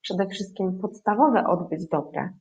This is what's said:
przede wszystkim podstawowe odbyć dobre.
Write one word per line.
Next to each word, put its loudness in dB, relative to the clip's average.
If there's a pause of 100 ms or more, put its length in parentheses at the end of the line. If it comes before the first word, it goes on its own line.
przede -2
wszystkim -4
podstawowe 2
odbyć -2
dobre. -4 (120)